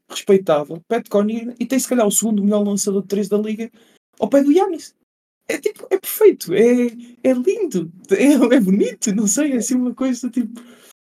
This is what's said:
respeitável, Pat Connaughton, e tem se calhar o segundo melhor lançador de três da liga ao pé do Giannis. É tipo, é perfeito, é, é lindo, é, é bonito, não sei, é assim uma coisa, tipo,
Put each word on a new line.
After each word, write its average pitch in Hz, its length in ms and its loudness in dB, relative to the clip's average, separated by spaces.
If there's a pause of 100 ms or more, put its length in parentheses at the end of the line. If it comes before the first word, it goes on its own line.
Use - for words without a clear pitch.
respeitável, 165 800 0
Pat 233 220 -4
Connaughton, 226 500 -2
e 247 60 -6
tem 262 140 -2
se 254 100 -6
calhar 240 180 2
o 202 40 0
segundo 208 340 -2
melhor 208 180 2
lançador 202 380 -2
de 190 80 -10
três 202 220 -4
da 208 80 0
liga 220 320 -6 (480)
ao - 100 -4
pé 277 140 4
do 285 100 2
Giannis. 370 420 0 (540)
É - 100 -4
tipo, - 320 -6
é 381 80 0
perfeito, - 540 2
é, 240 360 4 (360)
é 262 80 4
lindo, 254 580 -2 (200)
é, 247 460 4
é 277 40 6
bonito, 208 540 0
não 214 120 0
sei, 285 260 0
é 262 40 -2
assim 233 180 -2
uma 247 200 -2
coisa, 254 360 -4
tipo, - 300 -6 (440)